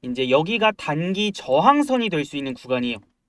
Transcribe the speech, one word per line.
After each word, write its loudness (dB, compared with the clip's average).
이제 -4
여기가 2
단기 -4
저항선이 2
될 -2
수 -12
있는 -6
구간이에요. -4